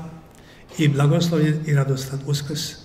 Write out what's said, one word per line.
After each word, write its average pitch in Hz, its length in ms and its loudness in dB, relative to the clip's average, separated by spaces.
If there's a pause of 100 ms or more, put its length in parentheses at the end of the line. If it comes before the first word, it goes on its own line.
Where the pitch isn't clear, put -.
(760)
i 156 100 4
blagoslovljen 151 760 2
i 147 80 0
radostan 135 520 0
Uskrs. - 600 -4